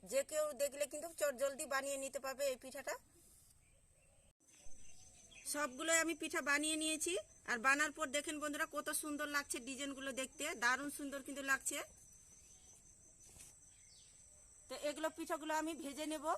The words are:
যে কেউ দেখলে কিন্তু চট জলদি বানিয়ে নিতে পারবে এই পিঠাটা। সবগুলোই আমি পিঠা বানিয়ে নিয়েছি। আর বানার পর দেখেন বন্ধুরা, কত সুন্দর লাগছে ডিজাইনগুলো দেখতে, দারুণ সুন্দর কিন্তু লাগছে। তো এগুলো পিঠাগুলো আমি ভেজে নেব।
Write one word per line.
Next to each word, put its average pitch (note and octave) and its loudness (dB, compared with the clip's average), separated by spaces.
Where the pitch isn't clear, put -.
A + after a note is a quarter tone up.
যে B4+ 2
কেউ D5+ 0
দেখলে C#4+ 2
কিন্তু D#4 -8
চট C#4+ 4
জলদি C#4 0
বানিয়ে C#4 0
নিতে C4+ -4
পারবে C4+ -2
এই C4 2
পিঠাটা। C4+ -8
সবগুলোই D4 4
আমি D#4+ 4
পিঠা D#4+ -2
বানিয়ে D4+ 4
নিয়েছি। D#4 0
আর A#3+ 2
বানার C#4+ 4
পর D#4 -2
দেখেন D4+ 0
বন্ধুরা, D4 0
কত D4+ -2
সুন্দর D4 -2
লাগছে C#4+ -2
ডিজাইনগুলো C4+ -4
দেখতে, C4 -4
দারুণ C4 2
সুন্দর C#4 -6
কিন্তু C#4 -6
লাগছে। C#4 0
তো C4 -8
এগুলো D#4 2
পিঠাগুলো D#4 -2
আমি D#4 2
ভেজে C#4+ -4
নেব। D4+ -2